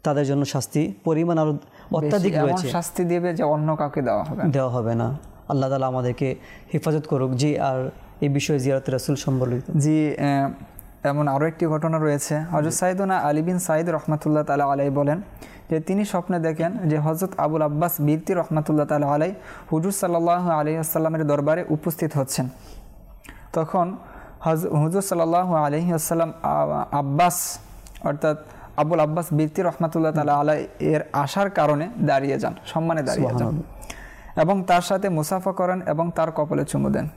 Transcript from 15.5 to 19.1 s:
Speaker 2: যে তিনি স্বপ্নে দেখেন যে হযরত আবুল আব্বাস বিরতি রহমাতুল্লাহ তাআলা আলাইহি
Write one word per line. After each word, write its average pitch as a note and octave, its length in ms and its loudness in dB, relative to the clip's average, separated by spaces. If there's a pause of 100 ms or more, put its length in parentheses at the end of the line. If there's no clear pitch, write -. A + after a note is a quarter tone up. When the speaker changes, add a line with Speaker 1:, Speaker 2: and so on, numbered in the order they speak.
Speaker 2:
যে D#3+ 100 2
তিনি G3 240 0
স্বপ্নে F3+ 340 -2
দেখেন D#3+ 460 0
যে D#3 140 2
হযরত D#3+ 380 0
আবুল D#3 260 0
আব্বাস D3+ 360 0
বিরতি D#3 360 2
রহমাতুল্লাহ D3+ 520 0
তাআলা D3 200 0
আলাইহি D3+ 280 2 (380)